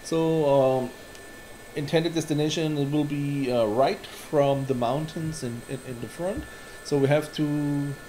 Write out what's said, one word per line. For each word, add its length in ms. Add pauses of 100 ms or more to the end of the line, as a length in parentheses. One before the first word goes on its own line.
So, 420
um, 440 (840)
intended 380
destination 800
will 120
be, 480
uh, 140
right 400
from 600
the 80
mountains 680
in, 260
in, 180
in 140
the 60
front. 360 (400)
So 140
we 100
have 260
to 600 (160)